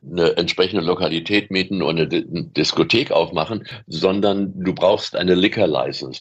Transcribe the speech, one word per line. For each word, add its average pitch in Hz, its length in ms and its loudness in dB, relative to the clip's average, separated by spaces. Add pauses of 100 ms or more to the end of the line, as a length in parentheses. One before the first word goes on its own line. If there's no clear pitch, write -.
eine 82 320 2
entsprechende 87 480 0
Lokalität 87 680 -2
mieten 95 300 -2
und 78 160 0
eine 82 80 2
Di-, 82 240 -2
eine 82 180 -6
Diskothek - 640 0
aufmachen, 82 520 0 (220)
sondern 98 640 0 (100)
du 90 140 -2
brauchst - 400 2
eine 90 200 4
Liquor 98 300 2
License, 67 560 -2